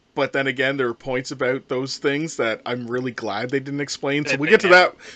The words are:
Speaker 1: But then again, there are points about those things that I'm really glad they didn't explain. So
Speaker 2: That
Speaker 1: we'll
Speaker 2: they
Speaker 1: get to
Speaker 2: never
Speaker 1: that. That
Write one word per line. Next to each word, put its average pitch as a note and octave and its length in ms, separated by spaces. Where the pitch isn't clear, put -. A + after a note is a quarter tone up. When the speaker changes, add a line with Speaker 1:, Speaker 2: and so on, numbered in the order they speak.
Speaker 1:
But C#3 180
then C#3 140
again, C3+ 320
there B2+ 100
are A#2 60
points C3 360
about C3 380
those C3 300
things D3+ 400
that A2+ 260
I'm B2 260
really B2+ 200
glad A2 400
they C#3 100
didn't C#3 220
explain. C#3+ 420
So D3 60
Speaker 2:
That C#3 100
Speaker 1:
we'll D3+ 60
Speaker 2:
they F3+ 60
Speaker 1:
get A3 100
to F#3+ 80
Speaker 2:
never F3+ 60
Speaker 1:
that. - 40
That - 200